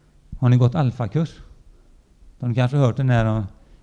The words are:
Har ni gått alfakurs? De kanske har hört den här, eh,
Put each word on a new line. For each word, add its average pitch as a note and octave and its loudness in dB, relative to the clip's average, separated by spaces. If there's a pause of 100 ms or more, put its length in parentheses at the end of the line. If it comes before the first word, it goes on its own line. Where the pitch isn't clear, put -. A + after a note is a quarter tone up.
(380)
Har B2 0
ni B2 4
gått B2 2
alfakurs? D3 -4 (1040)
De A#2+ -4
kanske B2+ 0
har C#3 4
hört A2 0
den C3 0
här, A2 2
eh, G#2 -4 (380)